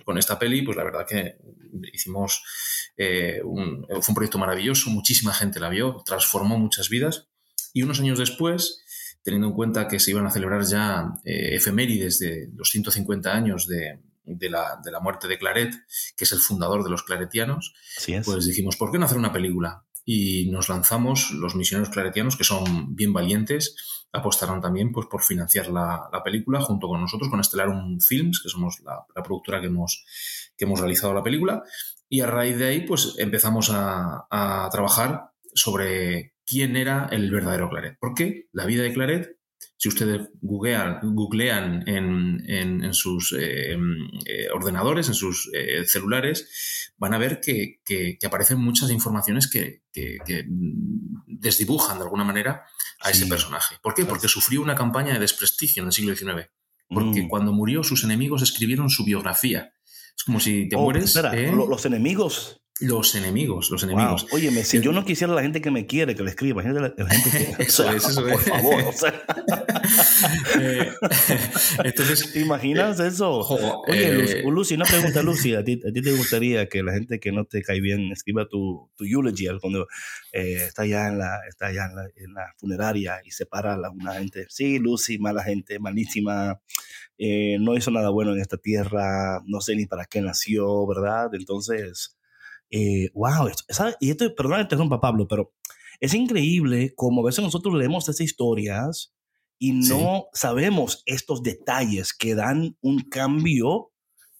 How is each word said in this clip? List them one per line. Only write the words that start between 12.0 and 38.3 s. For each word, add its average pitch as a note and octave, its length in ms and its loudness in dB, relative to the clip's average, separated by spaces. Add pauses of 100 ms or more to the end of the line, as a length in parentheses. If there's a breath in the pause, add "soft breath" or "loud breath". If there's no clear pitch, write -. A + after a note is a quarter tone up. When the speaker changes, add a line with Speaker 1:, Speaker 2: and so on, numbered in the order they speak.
Speaker 1:
de E2 360 -4
los - 140 -2
ciento G#2 220 0
cincuenta G2 420 0
años G#2 320 0
de, D#2+ 340 -4 (260)
de F2+ 260 -6
la, D#2+ 340 -2
de E2+ 60 -10
la E2 80 -8
muerte F#2+ 280 -4
de F#2+ 120 -2
Claret, A2+ 340 0 (420 loud breath)
que - 100 -2
es - 80 4
el G#2 60 0
fundador G2 440 0
de F#2 80 -4
los E2+ 100 -2
claretianos, A2+ 720 -4 (240 loud breath)
Speaker 2:
Así - 160 -4
es. G#2+ 140 -2
Speaker 1:
pues F#2 180 0
dijimos, F#2 300 0
"¿Por G#2 160 -4
qué F3 80 2
no F3 60 2
hacer C3 120 2
una A2+ 160 0
película?". F2+ 520 -2 (200)
Y F#2+ 460 2
nos F#2 180 -2
lanzamos, A#2+ 640 2
los F2 240 -4
misioneros F#2+ 340 0
claretianos, G2+ 480 -2
que - 60 0
son F2 520 0
bien G#2 160 2
valientes, G#2+ 640 0 (360 loud breath)
apostaron F#2 500 -2
también, F#2 300 0
pues, A#2 160 -6
por - 160 -4
financiar F2+ 460 2
la, F2 440 -2
la F#2 100 -4
película A2 380 0
junto G2 260 -2
con F2 140 -2
nosotros, G#2+ 300 -2
con G#2+ 80 0
Estelarum F#2+ 640 -2
Films, E3+ 420 2
que - 60 -10
somos F2 320 -4
la, C#2 220 -10 (120)
la F2+ 80 -6
productora F#2+ 380 -4
que F2+ 60 -6
hemos, F2 380 -2 (500 loud breath)
que G2+ 100 -4
hemos G2 140 0
realizado F2+ 360 0
la G2 80 0
película. E3+ 400 0 (440 loud breath)
Y C3 140 2
a A#2+ 60 2
raíz A#2+ 320 0
de C3 80 2
ahí, D3 180 0
pues, - 320 0
empezamos A2 540 2
a, F#2+ 580 -2
a G2 420 0
trabajar A2 600 0 (240)
sobre F#2 800 0 (120)
quién B2+ 300 0
era C3+ 340 0
el G#2 220 0
verdadero F2+ 380 0
Claret. E2 320 -8
Porque E3 500 -4